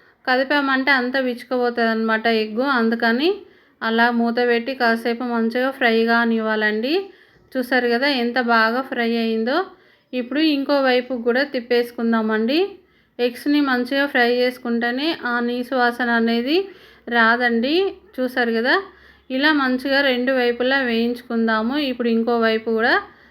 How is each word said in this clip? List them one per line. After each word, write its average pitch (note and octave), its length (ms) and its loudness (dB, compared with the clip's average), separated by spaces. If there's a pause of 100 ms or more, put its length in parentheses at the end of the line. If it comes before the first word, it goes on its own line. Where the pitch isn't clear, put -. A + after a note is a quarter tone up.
(260)
కదిపామంటే C4+ 640 0
అంతా C4 300 0
విచ్చుకుపోతుంది A#3+ 680 -2
అనమాట A3+ 380 0
ఎగ్గు. A3 360 0
అందుకని A#3+ 720 2 (480)
అలా A3+ 280 2
మూత A#3 260 0
పెట్టి A#3+ 380 0
కాసేపు A#3 480 0
మంచిగా A#3+ 480 -2
ఫ్రై A3+ 360 2
కానివ్వాలండి. A3+ 1000 0 (500)
చూసారు B3+ 320 0
కదా, A#3+ 200 2
ఎంత B3 320 0
బాగా A#3 400 2
ఫ్రై A#3 360 -2
అయిందో. A3+ 480 -2 (480)
ఇప్పుడు B3+ 280 -4
ఇంకో C#4+ 400 0
వైపు B3+ 340 0
కూడా A#3+ 280 0
తిప్పేసుకుందామండి. A#3+ 1300 -2 (420)
ఎగ్స్ని B3 420 0
మంచిగా C#4 460 0
ఫ్రై B3 280 2
చేసుకుంటేనే B3 920 -2
ఆ A#3+ 160 -2
నీసు B3 340 -4
వాసన A#3+ 360 0
అనేది A#3 580 0 (400)
రాదండి. A#3+ 840 2 (260)
చూసారు B3 320 -2
కదా, B3+ 300 0 (480)
ఇలా C#4 220 2
మంచిగా C4+ 480 0
రెండు B3+ 320 0
వైపులా B3+ 460 0
వేయించుకుందాము. A#3 1000 0
ఇప్పుడు B3+ 300 -2
ఇంకో A3+ 300 2
వైపు A3+ 320 0
కూడా B3 320 2 (280)